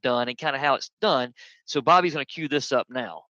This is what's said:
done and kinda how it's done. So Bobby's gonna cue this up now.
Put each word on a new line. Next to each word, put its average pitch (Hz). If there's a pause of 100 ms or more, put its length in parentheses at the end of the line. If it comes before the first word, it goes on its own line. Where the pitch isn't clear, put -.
done 123
and 123
kinda 143
how 143
it's -
done. 131 (320)
So -
Bobby's 175
gonna 143
cue 156
this 139
up 123
now. 110 (160)